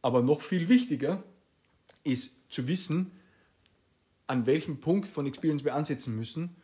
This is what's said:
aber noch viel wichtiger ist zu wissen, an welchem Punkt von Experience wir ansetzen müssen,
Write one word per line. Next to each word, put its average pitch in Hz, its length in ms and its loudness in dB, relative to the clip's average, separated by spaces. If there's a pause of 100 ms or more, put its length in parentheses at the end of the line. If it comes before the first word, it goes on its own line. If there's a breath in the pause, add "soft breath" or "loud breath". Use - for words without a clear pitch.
aber 123 220 4
noch 147 200 2
viel 175 260 0
wichtiger 190 560 4 (800)
ist - 480 -4
zu 123 160 -4
wissen, 180 420 0 (1160 loud breath)
an 127 180 0
welchem 147 320 0
Punkt 190 300 0
von 143 180 -4
Experience 143 380 -2
wir 143 100 -2
ansetzen 139 420 -4
müssen, 160 480 -8